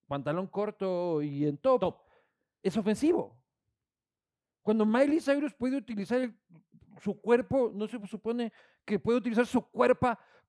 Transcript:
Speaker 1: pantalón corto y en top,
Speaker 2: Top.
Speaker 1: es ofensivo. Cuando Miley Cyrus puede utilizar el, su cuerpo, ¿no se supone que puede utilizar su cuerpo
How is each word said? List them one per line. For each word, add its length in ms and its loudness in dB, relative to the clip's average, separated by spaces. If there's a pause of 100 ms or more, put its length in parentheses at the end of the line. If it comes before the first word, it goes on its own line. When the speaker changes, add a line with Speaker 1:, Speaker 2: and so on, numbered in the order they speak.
Speaker 1:
pantalón 400 -4
corto 760 -4
y 240 -2
en 120 -2
top, 220 2
Speaker 2:
Top. 220 -2 (600)
Speaker 1:
es 140 -2
ofensivo. 640 0 (1200)
Cuando 240 2
Miley 360 4
Cyrus 320 0
puede 240 -4
utilizar 420 -4
el, 160 -4 (640)
su 200 -6
cuerpo, 520 2
¿no 140 -6
se 200 -10
supone 440 -6 (320)
que 160 -2
puede 200 2
utilizar 260 2
su 240 0
cuerpo 400 4 (400)